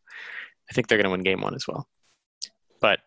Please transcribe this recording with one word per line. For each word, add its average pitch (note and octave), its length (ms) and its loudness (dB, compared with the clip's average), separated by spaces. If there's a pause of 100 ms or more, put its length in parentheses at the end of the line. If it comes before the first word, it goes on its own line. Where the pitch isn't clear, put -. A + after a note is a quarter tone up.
(680)
I - 40 -14
think B2+ 140 0
they're A2 120 4
gonna G2 100 4
win F#2 140 0
game F#2+ 180 2
one - 140 -4
as - 120 -8
well. - 200 -8 (960)
But G#2 260 4